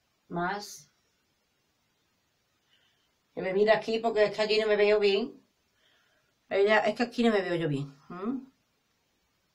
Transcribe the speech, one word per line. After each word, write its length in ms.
Más. 600
Que 80
me 100
mira 240
aquí 220
porque 260
es 100
que 80
allí 180
no 60
me 100
veo 220
bien. 440
Ella, 320
es 160
que 80
aquí 200
no 80
me 100
veo 120
yo 140
bien. 260
¿Mm? 300